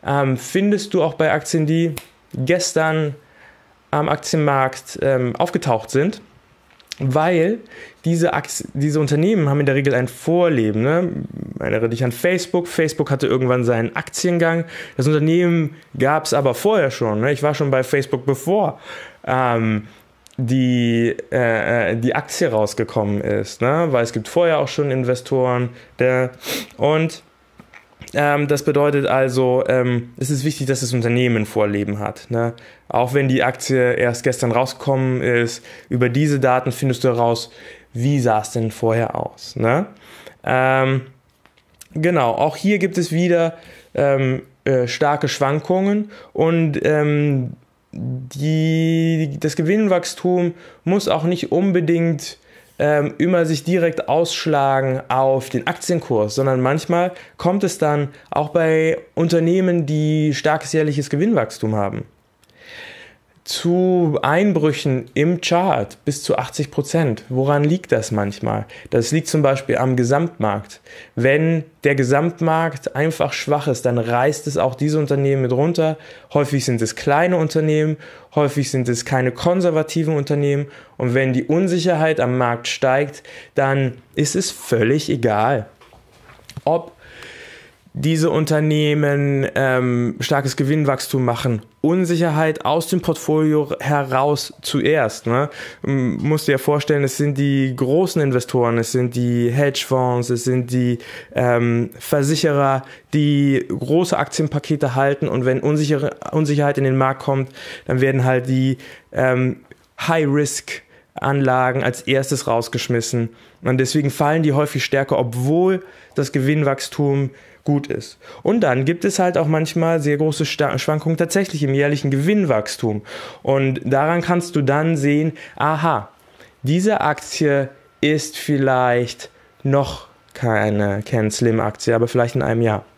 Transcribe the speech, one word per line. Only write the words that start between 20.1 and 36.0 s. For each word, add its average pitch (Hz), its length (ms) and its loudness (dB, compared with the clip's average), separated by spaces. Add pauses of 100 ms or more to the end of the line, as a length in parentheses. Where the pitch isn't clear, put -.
die, 120 800 2 (160)
äh, 113 600 0
äh, 117 40 -2
die 117 180 0
Aktie - 340 -2
rausgekommen 107 720 0
ist, 104 400 -4
ne? 156 300 0
Weil 120 140 2
es 113 80 -8
gibt 110 160 -6
vorher 165 300 2
auch 143 100 -2
schon 143 240 -2
Investoren, 127 760 0 (280)
der, 127 320 2 (460)
und, 160 480 0 (880)
ähm, 147 320 2
das 143 160 0
bedeutet 143 440 2
also, 127 600 2
ähm, 123 500 0
es 135 140 -4
ist 139 140 -2
wichtig, 147 240 -2
dass 135 120 0
das 120 120 -4
Unternehmen 120 460 2
ein 107 80 0
Vorleben 101 520 0
hat, 104 320 -8
ne? 117 240 -2 (320)
Auch 123 280 0
wenn 139 120 2
die 131 160 2
Aktie 127 520 0
erst 120 280 -2
gestern 123 300 0
rausgekommen 131 720 0
ist, 120 420 -2 (240)
über 123 200 2